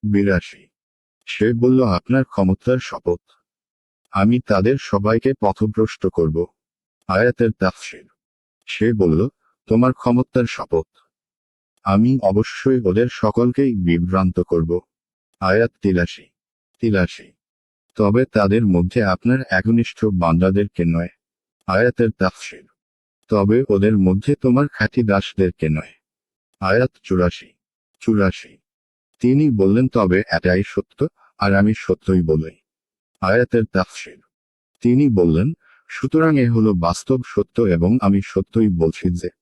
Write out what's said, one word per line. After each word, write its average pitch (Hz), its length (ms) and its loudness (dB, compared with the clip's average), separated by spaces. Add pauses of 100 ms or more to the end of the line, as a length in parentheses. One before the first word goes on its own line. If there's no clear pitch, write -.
বিরাশি। 101 640 -2 (580)
সে 110 260 0
বলল, 127 320 2
"আপনার 120 400 0
ক্ষমতার 101 540 0
শপথ, - 420 -6 (880)
আমি 110 300 2
তাদের 107 400 0
সবাইকে 110 600 -2
পথভ্রষ্ট 107 680 -2
করব।" 82 400 -2 (640)
আয়াতের 113 500 0
তাফসীর। - 500 -6 (580)
সে 113 260 -2
বলল, 92 360 2 (380)
"তোমার 120 260 2
ক্ষমতার 123 560 0
শপথ, - 380 -6 (960)
আমি 113 400 2
অবশ্যই 110 580 0
ওদের 107 300 0
সকলকেই 120 640 0
বিভ্রান্ত 90 680 0
করব।" 85 400 -2 (600)
আয়াত 101 320 0 (100)
তিরাশি। 90 440 -2 (540)
তিরাশি। 98 520 -2 (640)
তবে 110 280 2
তাদের 107 420 0
মধ্যে 90 380 0
আপনার 110 340 0 (120)
একনিষ্ঠ 113 540 -2
বান্দাদেরকে 92 800 0
নয়। 85 240 -2 (580)
আয়াতের 113 440 0
তাফসীর। - 560 -6 (640)
তবে 107 400 2
ওদের 104 300 2
মধ্যে 95 360 0
তোমার 131 380 0
খাঁটি 120 300 -2
দাসদেরকে 95 680 -2
নয়। 78 240 -6 (680)
আয়াত 120 300 0 (120)
চুরাশি। - 500 -2 (480)
চুরাশি। 101 580 -2 (640)
তিনি 139 300 2
বললেন, 107 380 2
"তবে 98 340 0 (100)
এটাই 90 340 0
সত্য, - 420 -6 (300)
আর 101 160 0
আমি 101 220 2
সত্যই 92 460 -2
বলি।" 80 340 -2 (640)
আয়াতের 113 520 0
তাফসীর। - 480 -6 (600)
তিনি 127 280 2
বললেন, 92 440 2 (360)
"সুতরাং 160 500 0
এ 120 120 2
হলো 110 240 2
বাস্তব 87 520 -2
সত্য - 360 -4
এবং 92 400 2
আমি 98 220 2
সত্যই 107 440 -2
বলছি 87 460 -2
যে।" 87 140 -8 (140)